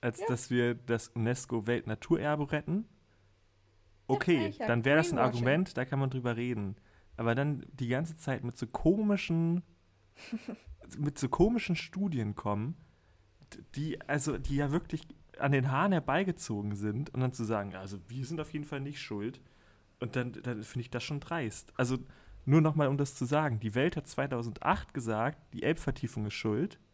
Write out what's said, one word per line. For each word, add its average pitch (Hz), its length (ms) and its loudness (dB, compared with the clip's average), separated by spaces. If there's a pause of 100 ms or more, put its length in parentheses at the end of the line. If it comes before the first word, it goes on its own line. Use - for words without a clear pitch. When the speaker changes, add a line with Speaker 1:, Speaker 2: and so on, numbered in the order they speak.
Speaker 1:
als 120 200 -2
Speaker 2:
Ja. - 80 -2
Speaker 1:
dass 120 220 0
wir 120 240 4
das 117 340 -2
unesco-Weltnaturerbe 120 1400 0
retten. 160 320 -2 (1200)
Speaker 2:
Ja, 131 60 6
Speaker 1:
Okay, 135 380 4
Speaker 2:
sicher, - 160 -4
Speaker 1:
dann 117 160 4
wär 139 120 6
das 160 160 4
ein 147 40 0
Speaker 2:
Greenwashing. 123 180 4 (100)
Speaker 1:
Argument, 151 320 2
da 127 80 0
kann 135 140 -2
man 139 100 2
drüber 123 280 0
reden. 113 400 -2 (400)
Aber 117 180 2
dann 143 380 0
die 123 160 -4
ganze 156 280 0
Zeit - 280 -4
mit 120 120 -6
so 120 100 -6
komischen, 175 960 2 (540)
Speaker 2:
<laughs> - 840 -12
Speaker 1:
mit 147 200 -2
so 131 100 0
komischen 202 480 4
Studien 139 600 -2
kommen, 107 400 -2 (960)
die, 151 340 -6
also, 143 300 0
die 139 180 0
ja 143 160 2
wirklich - 340 -2 (320)
an 139 140 2
den 135 180 4
Haaren 165 220 4
herbeigezogen 143 840 0
sind 107 380 -2
und 127 60 -2
dann 127 120 2
zu 120 120 -4
sagen, 101 320 -2
„Also, 95 220 -10 (100)
wir 127 180 -6
sind 160 140 -6
auf 151 120 -8
jeden 147 120 -6
Fall 143 160 -6
nicht 139 200 -8
schuld.“ 107 400 -6 (600)
Und 120 160 -4
dann, 123 160 -2
dann 117 300 -6
finde 120 180 -6
ich 117 100 -8
das 117 140 -4
schon 143 160 -4
dreist. 143 560 -6
Also, 127 220 2 (460)
nur 147 160 8
noch 156 160 4
mal, 147 120 4
um 139 80 2
das 139 180 0
zu - 100 -2
sagen, 135 360 2
die 104 140 -2
Welt 147 220 2
hat 151 100 -6
zweitausendacht 131 880 -2
gesagt, 117 440 0 (140)
die - 120 -8
Elbvertiefung 127 640 0
ist 104 80 -4
schuld 113 440 0 (160)